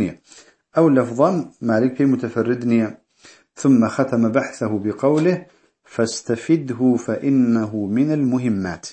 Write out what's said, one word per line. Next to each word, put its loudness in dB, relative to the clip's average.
نییە. -2
ئەو 4
لەفظان 2
مالک 2
پێی 2
متەفەرد -2
نییە. 2
ثم 4
ختم 0
بحثه -2
بقوله: 0
"فاستفده -2
فإنه 0
من -2
المهمات". -2